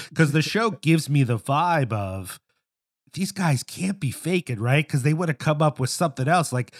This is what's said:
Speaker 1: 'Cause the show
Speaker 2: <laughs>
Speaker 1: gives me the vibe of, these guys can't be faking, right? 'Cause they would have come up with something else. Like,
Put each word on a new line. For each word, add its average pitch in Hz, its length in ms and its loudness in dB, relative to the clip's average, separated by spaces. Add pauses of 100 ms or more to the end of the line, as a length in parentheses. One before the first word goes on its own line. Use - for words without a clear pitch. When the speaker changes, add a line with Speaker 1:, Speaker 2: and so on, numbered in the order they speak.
(140)
Speaker 1:
'Cause 151 180 4
the 156 100 4
show 220 280 0
Speaker 2:
<laughs> 175 120 -10
Speaker 1:
gives 160 260 2
me 143 140 4
the 117 160 0
vibe 147 560 0
of, 95 440 -6 (760)
these 190 200 -6
guys 160 300 0
can't 190 380 -6
be 131 100 -2
faking, 160 480 -4
right? 131 300 2
'Cause 139 140 -2
they 151 120 2
would 170 140 -2
have 156 100 -4
come 151 240 0
up 151 160 2
with - 120 -2
something 143 360 -2
else. 165 260 2
Like, 127 280 -4